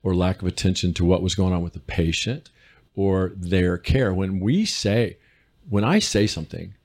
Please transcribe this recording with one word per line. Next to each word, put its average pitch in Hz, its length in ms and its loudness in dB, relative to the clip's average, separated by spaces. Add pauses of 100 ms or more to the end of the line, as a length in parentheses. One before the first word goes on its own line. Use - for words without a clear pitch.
or 92 120 0
lack 90 280 0
of 92 60 -2
attention 90 460 0
to 87 100 0
what 87 180 4
was 90 120 -2
going 92 180 2
on 87 100 0
with 87 120 -6
the 76 60 -14
patient - 680 -4 (440)
or 95 420 0
their 90 420 0
care. 127 340 2
When 95 280 -2
we 147 240 2
say, 107 540 -2 (500)
when 101 160 0
I 170 140 4
say 104 280 2
something 82 480 -8 (100)